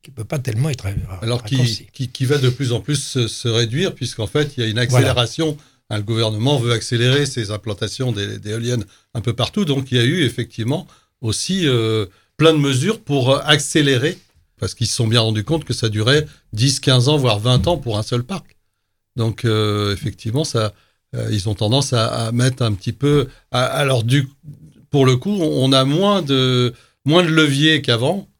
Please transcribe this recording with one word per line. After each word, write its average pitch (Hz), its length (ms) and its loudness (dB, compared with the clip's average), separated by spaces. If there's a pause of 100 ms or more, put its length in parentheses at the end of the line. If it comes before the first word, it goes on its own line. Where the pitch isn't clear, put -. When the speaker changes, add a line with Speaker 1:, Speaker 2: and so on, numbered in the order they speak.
Speaker 1:
qui - 80 -20
ne - 60 -18
peut 110 80 -8
pas 156 140 -4
tellement 123 300 -2
être, 123 180 -6
euh, 98 40 -4 (320)
Speaker 2:
Alors 117 220 -2
qui, 131 120 -2
Speaker 1:
raccourci. 117 360 0
Speaker 2:
qui, 123 160 -8
qui - 180 -4
va 143 100 2
de 127 140 4
plus 127 220 -2
en 113 80 -2
plus 147 160 -4
se, 123 300 -2
se - 220 -6
réduire, 120 460 0
puisqu'en 113 320 -6
fait, 147 300 -2
il 123 60 -6
y 110 40 0
a - 20 -2
une 107 60 -2
Speaker 1:
Voilà. 120 80 0 (260)
Speaker 2:
accélération. 131 480 0 (320)
Hein, 107 80 -4
le 104 60 -4
gouvernement 110 560 0
veut 120 140 0
accélérer 123 520 2
ses 113 280 -6
implantations 107 600 -6
d'é-, 104 260 -6
d'éoliennes 113 460 -4 (300)
un 113 80 -6
peu 113 100 -2
partout. 131 320 -2
Donc, 139 260 -2
il 123 60 0
y 120 40 4
a 117 40 4
eu 160 200 2
effectivement 120 640 -4 (360)
aussi, 165 440 -2
euh, 113 380 2 (320)
plein 160 160 6
de 156 60 2
mesures 139 420 0
pour, 135 300 0
euh, 139 160 4
accélérer, 151 720 2 (420)
parce 101 140 -6
qu'ils 110 140 -2
se - 60 -4
sont 117 120 0
bien 113 160 2
rendus 110 200 0
compte 156 220 -2
que - 80 -6
ça 117 160 -2
durait 123 380 2 (260)
dix, 127 280 0
quinze 127 280 4
ans, 151 80 4
voire 120 220 2
vingt 123 280 2
ans 170 120 0
pour 107 180 -4
un 107 60 -2
seul 123 220 -4
parc. - 320 -12 (600)
Donc, 113 300 -4
euh, 104 480 0
effectivement, 110 500 -4
ça, 110 300 -2 (420)
euh, 113 160 -6
ils 104 160 -2
ont 104 60 -2
tendance 123 400 0
à, 113 320 0
à 113 40 -4
mettre 127 320 0
un 110 100 0
petit 101 200 -6
peu, 143 360 2 (240)
à, 123 120 0
alors, 131 400 0
du, 135 240 2 (640)
pour 135 160 4
le 127 100 4
coup, 190 160 -4
on, 156 320 0
on 131 80 4
a 135 140 4
moins 190 340 2
de, 127 540 0 (320)
moins 170 160 6
de 165 60 2
leviers 156 520 4
qu'avant 135 480 0 (100)